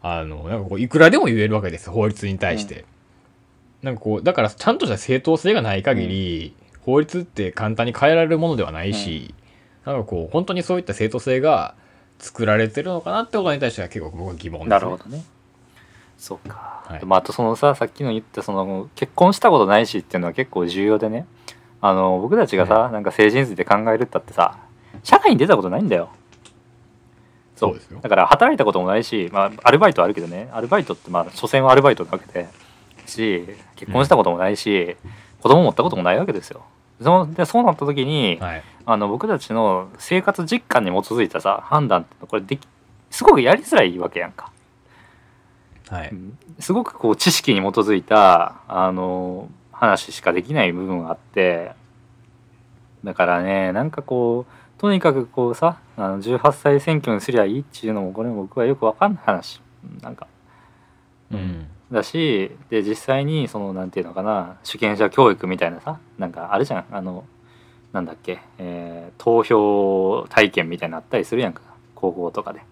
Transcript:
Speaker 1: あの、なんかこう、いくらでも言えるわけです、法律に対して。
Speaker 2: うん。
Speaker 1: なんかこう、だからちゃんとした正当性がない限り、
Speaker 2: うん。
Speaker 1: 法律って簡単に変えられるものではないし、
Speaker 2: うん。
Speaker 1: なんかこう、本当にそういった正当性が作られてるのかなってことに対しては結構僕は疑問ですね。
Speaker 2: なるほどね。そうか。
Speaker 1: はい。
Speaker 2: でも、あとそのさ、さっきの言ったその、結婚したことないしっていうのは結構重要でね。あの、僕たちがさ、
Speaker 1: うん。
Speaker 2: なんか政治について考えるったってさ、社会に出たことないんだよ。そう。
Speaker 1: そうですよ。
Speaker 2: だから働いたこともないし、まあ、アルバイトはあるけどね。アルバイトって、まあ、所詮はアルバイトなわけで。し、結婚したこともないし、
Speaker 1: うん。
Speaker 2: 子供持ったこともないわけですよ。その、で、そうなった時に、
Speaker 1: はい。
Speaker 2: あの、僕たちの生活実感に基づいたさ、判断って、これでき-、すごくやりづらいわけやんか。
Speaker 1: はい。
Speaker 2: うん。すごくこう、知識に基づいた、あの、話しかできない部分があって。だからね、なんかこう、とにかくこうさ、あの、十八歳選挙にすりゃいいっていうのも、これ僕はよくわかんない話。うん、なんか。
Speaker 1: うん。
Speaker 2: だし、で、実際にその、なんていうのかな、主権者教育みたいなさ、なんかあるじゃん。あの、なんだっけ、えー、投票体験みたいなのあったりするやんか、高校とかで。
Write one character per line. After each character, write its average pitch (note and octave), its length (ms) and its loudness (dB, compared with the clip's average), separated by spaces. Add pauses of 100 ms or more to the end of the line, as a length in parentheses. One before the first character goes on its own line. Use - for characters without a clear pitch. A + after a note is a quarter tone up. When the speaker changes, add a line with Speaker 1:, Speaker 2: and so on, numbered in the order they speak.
Speaker 1:
あ E2+ 240 -6
の、 D#2 200 -12
な F#2 120 -6
ん G#2 60 -6
か F#2+ 60 -10
こ G2 80 -6
う、 G2 40 -4
い B2 80 -2
く D3+ 120 2
ら D#3+ 100 10
で C4+ 80 4
も F#4+ 80 2
言 A#2 120 0
え G#2 100 2
る A2 80 0
わ G#2 60 -2
け F#2 80 -4
で E2 80 -10
す、 - 120 -16
法 A2 160 0
律 G#2 220 -4
に F#2+ 100 -4
対 F2+ 220 -2
し G#2 60 -8
て。 - 160 -16 (1000)
Speaker 2:
う C3+ 40 -8
ん。 - 0 -
Speaker 1:
な C3+ 40 -4
ん B2 60 -4
か G#2 40 -12
こ G#2+ 160 -2
う、 - 60 -6
だ F3+ 100 2
か C#3 100 0
ら G#2+ 80 0
ち - 160 -6
ゃ A3 60 2
ん D#4 60 0
と F4+ 80 -2
し - 20 -2
た G#2+ 80 -2
正 C3 220 -2
当 D#3+ 180 2
性 F#3+ 180 0
が G#3+ 60 2
な G#2+ 140 -2
い G2 80 -2
限 G2+ 240 0
り、 F2+ 480 -6 (180)
Speaker 2:
う - 60 -20
ん。 - 40 -20
Speaker 1:
法 C3 180 2
律 D#3 200 -4
っ F3 40 -8
て G2 260 -6
簡 A2 240 -6
単 A#2 100 -2
に A#2+ 80 -6
変 C#3+ 200 2
え - 20 4
ら E3 60 4
れ E3 80 2
る D#3+ 100 2
も E3 100 0
の D3+ 80 -2
で G#2+ 60 -2
は D#2 80 -4
な D#2+ 140 -10
い C#3+ 100 -4
し、 E2 400 -10 (500)
Speaker 2:
う C#3 60 -8
ん。 - 20 -4
Speaker 1:
な C#3 60 -4
ん A2+ 40 -4
か G#2 60 -10
こ E2+ 200 -6
う、 - 40 -16
本 F3 140 0
当 G3 80 -6
に F3+ 80 -4
そ F3+ 140 -2
う - 20 -2
い F3+ 40 -6
っ - 20 -12
た G2 100 -8
正 A2 140 -2
当 B2 100 -4
性 C3 220 0
が C3+ 340 0 (440)
作 - 280 -6
ら G#2+ 100 4
れ A2 120 2
て C#3 140 -6
る F3+ 80 -6
の F3 120 -6
か - 80 -8
な G#3+ 140 -2
っ A#3 40 -16
て - 80 -6
こ G3+ 80 0
と E3 80 0
に C#3 80 -4
対 B2 120 -2
し - 40 -14
て G2+ 60 -8
は F2 60 -8
結 G#2 120 -10
構 D#2+ 160 -10
僕 F2 120 -8
は F2+ 60 -10
疑 E2 140 -14
問 D#2+ 120 -10
で E2 40 -10
す - 40 -6
ね。 - 20 0
Speaker 2:
な G2+ 80 6
る F#2 100 0
ほ F2+ 80 -6
ど - 80 -16
ね。 C#3+ 200 -14 (920)
そ - 260 -16
う - 60 -18
か。 - 380 -16
Speaker 1:
は E2 100 -14
い。 D2+ 40 -12
Speaker 2:
で F2+ 40 -12
も、 F#2 120 4
あ F#2 60 4
と - 120 -12
そ - 80 -4
の A2+ 140 0
さ、 C#3+ 180 2
さ C3+ 100 -4
っ A2 40 -8
き - 160 -10
の B2 80 -4
言 A2 80 -4
っ - 20 -20
た - 200 -12
そ G#2 100 -8
の、 G2 420 -6
結 - 200 -6
婚 F#3 200 6
し - 40 -8
た G#3+ 120 6
こ D#3+ 80 6
と G#2 80 6
な G2+ 140 6
い A#2 60 2
し - 120 -6
っ F2+ 40 -6
て - 140 -8
い - 20 0
う - 20 -2
の E2+ 80 -4
は E2+ 40 -6
結 - 180 -4
構 F2+ 140 -2
重 F#2 220 -2
要 G#2+ 120 2
で A2 120 -2
ね。 A#2 160 -8 (560)
あ G2+ 100 4
の、 F#2 280 2
僕 C3 160 0
た A3 100 2
ち G#2 100 -2
が F2+ 100 4
さ、 A2 200 4
Speaker 1:
う - 20 -4
ん。 A#2+ 40 -8
Speaker 2:
な G#2+ 80 -6
ん - 20 -10
か G2 80 -4
政 G#2+ 240 4
治 C3 80 2
に C3+ 40 0
つ G2 140 -10
い - 20 0
て - 40 -4
考 G2+ 120 4 (140)
え A2+ 60 2
る B2 60 0
っ - 20 -8
た - 140 -6
っ - 20 -20
て - 100 -20
さ、 - 260 2 (440)
社 - 160 6
会 - 140 6
に G#3 40 4
出 - 100 4
た G3 100 6
こ G#2 60 0
と F#2 60 -4
な F2+ 100 -4
い G3 40 -2
ん G#3 80 -2
だ G2 60 2
よ。 E2+ 120 -2 (1500)
そ G#2 120 0
う。 - 20 0
Speaker 1:
そ F2+ 60 -10
う - 20 -18
で - 60 -20
す - 60 -20
よ。 - 100 -18
Speaker 2:
だ B2 80 -10
か G2+ 80 4
ら F#2 100 6
働 A#3+ 280 6
い - 40 -6
た B2+ 60 4
こ G#2 80 2
と F#2 80 0
も F2+ 80 0
な G2+ 80 2
い A#2 80 0
し、 G2 280 -4
ま G2 140 2
あ、 G2 40 -2 (120)
ア B2 80 6
ル C#3 80 6
バ D#3+ 100 6
イ - 60 2
ト F2+ 80 2
は E2+ 40 4
あ - 20 0
る G#2 60 -2
け - 60 -8
ど E2+ 60 -8
ね。 F#2 260 -12
ア A#2 80 -8
ル A#2 80 -6
バ F#3+ 100 2
イ E3+ 60 -2
ト F#2 100 -8
っ - 20 -14
て、 - 140 -20
ま F2 100 0
あ、 E2 140 -2
所 - 120 -10
詮 C3+ 180 2
は C3 80 8
ア - 20 10
ル C3+ 80 8
バ C#3 80 6
イ A2+ 60 2
ト F2 80 -8
な - 80 -8
わ F#2+ 60 -4
け - 140 -16
で。 F2+ 160 -8 (580)
し、 G2 400 -4 (300)
結 - 160 -14
婚 B2+ 120 4
し C#3+ 40 -4
た E3 80 8
こ A2 80 6
と F2+ 60 2
も F2 80 -2
な F#2 100 0
い G2+ 80 -2
し、 F2+ 480 0
Speaker 1:
う G2 40 -14
ん。 - 20 -16 (320)
Speaker 2:
子 A#2+ 80 0
供 E3 140 10
持 A#2+ 60 4
っ - 40 -6
た - 80 0
こ F3 80 2
と - 60 -6
も F#2 60 -4
な F2 100 2
い G2 60 4
わ F3+ 60 0
け F#3 80 -4
で F#2+ 80 -4
す - 100 -18
よ。 - 120 -18 (400)
そ C3+ 80 2
の、 E3+ 240 2
で、 E3+ 100 0
そ A#3 160 0
う - 40 2
な G3 80 4
っ D#3 40 0
た - 80 -6
時 C#3+ 200 -2
に、 B2+ 360 0
Speaker 1:
は F2 160 -8
い。 D#2+ 60 -12 (240)
Speaker 2:
あ A#2 100 2
の、 G#2 120 0
僕 C3 200 -4
た F#3+ 100 0
ち - 140 -10
の G2 360 0 (100)
生 F#3 240 -2
活 F#3+ 220 -2
実 A#3 220 -4
感 A#2 180 2
に F2+ 60 -2
基 F2+ 40 -4 (180)
づ A#2+ 100 0
い C3 60 0
た - 120 -6
さ、 G2 240 0
判 D3 240 0
断 F2+ 140 2
っ - 20 -12
て、 - 100 -20 (120)
こ - 100 -6
れ G2 60 -2
で A2+ 140 -8
き-、 - 100 -18 (440)
す - 140 -8
ご G4+ 100 10
く C3+ 80 4
や C3 120 6
り B3 80 -4
づ - 140 0
ら F3+ 60 8
い F2+ 160 0
わ F2 100 -4
け - 120 -6
や F2 80 -6
ん - 40 -16
か。 - 180 -20 (1400)
Speaker 1:
は F2 140 -8
い。 - 60 -12
Speaker 2:
う G#2+ 40 -12
ん。 F#2+ 240 -18 (220)
す - 120 -4
ご A3+ 100 0
く - 120 -10
こ A#2 160 -2
う、 G#2+ 60 2
知 - 140 2
識 - 220 0
に G2+ 80 2
基 G2 180 -2
づ G#2 160 2
い F2+ 80 -2
た、 F#2+ 540 6 (120)
あ F#2 220 0
の、 F#2 600 -8 (200)
話 - 420 0
し - 100 -14
か E2+ 100 0
で F2+ 100 -2
き C3+ 120 -8
な C3 100 2
い F2 80 0
部 F2+ 120 -6
分 F2+ 180 -6
が D#2+ 80 -10
あ - 20 -4
っ - 40 -8
て。 F2+ 560 -2 (1300)
だ G2+ 100 -10
か F2+ 140 2
ら F2 160 2
ね、 F#2+ 300 -2
な G#2+ 100 -2
ん D#3 80 -4
か D3+ 100 -12
こ B2 480 -2
う、 - 320 -20
と G3+ 120 0
に F#3 80 2
か E3 120 4
く C3 140 -2
こ A#2+ 240 -2
う A#2+ 40 -4
さ、 E3 240 0 (180)
あ G2+ 120 -4
の、 G2 120 -4
十 A#2 180 -2
八 D3 140 4
歳 C#3+ 280 2
選 D#3 180 -2
挙 B2+ 160 -2
に G2+ 60 -2
す - 120 -8
り A#2+ 60 2
ゃ G#2 60 4
い G#2 140 -2
い - 20 -6
っ C#3+ 40 -10
て - 220 -12
い A2 40 -2
う - 20 -2
の G2+ 100 -4
も、 F#2 100 -6
こ G#2 100 -8
れ A#2+ 80 -4
僕 G2+ 280 -8
は A#2 80 0
よ C3+ 100 0
く A2+ 100 -2
わ A2 80 0
か G3+ 140 2
ん G#3 60 -2
な E3+ 60 -10
い - 60 -20
話。 - 340 -4 (240)
う - 140 -20
ん、 - 40 -20
な - 80 -16
ん - 60 -18
か。 - 100 -20 (1080)
Speaker 1:
う A2 40 -8
ん。 F2+ 300 -10 (260)
Speaker 2:
だ A2 100 0
し、 A#2+ 480 -2 (200)
で、 A2 120 -2
実 G#2+ 140 -4
際 C3+ 280 -2
に D3+ 220 -2
そ - 120 -10
の、 G2 140 -8
な F#2 120 -8
ん F2+ 60 -10
て F#2+ 100 -6
い - 20 -4
う F2 40 -6
の F2 80 -16
か F#2+ 80 -6
な、 F#2+ 420 -4
主 - 140 -12
権 G#2 180 -2
者 G2+ 140 2
教 B2+ 200 6
育 F#2 160 -4
み F#2 120 -4
た F2+ 80 -2
い E2 40 -2
な E2 100 -14
さ、 D3+ 180 -10 (200)
な F#2+ 80 -6
ん E2 60 -10
か F2 220 -8
あ G2 40 0
る B2+ 60 0
じ C#3 100 -6
ゃ F#2+ 40 -6
ん。 F2 120 -10
あ G2+ 100 -10
の、 F#2 240 -12 (680)
な F#2+ 80 -6
ん F2 40 -6
だ E2 100 -12
っ - 60 -20
け、 F2+ 200 -10 (180)
え F2 580 -14
ー、 - 60 -20
投 A#2 220 4
票 G2+ 840 2
体 G#2+ 220 2
験 E2 180 -2
み E2+ 100 -8
た - 80 -6
い - 20 -6
な E2 80 -10
の - 20 -10
あ - 40 -12
っ - 60 -20
た B2 100 -2
り F2+ 60 -2
す - 120 -6
る B2+ 60 -2
や A#2+ 80 -2
ん - 20 -14
か、 - 100 -18 (320)
高 - 180 -4
校 F2 180 -6
と G#2 120 -8
か - 100 -12
で。 - 80 -16 (120)